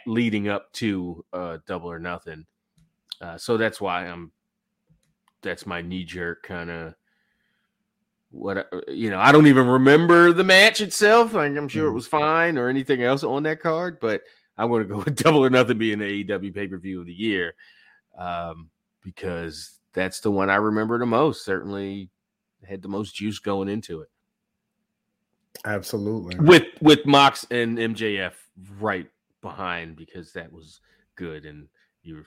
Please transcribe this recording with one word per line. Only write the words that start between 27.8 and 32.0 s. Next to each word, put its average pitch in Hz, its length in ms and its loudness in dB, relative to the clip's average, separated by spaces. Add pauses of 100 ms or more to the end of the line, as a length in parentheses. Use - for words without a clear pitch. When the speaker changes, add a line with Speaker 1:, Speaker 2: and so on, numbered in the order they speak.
Speaker 1:
J 107 220 -4
F 92 320 -10 (280)
right 98 320 -4 (320)
behind, 87 540 -10
because 80 380 -20
that 82 180 -14
was 80 300 -20 (340)
good, 78 300 -14
and 76 240 -20 (340)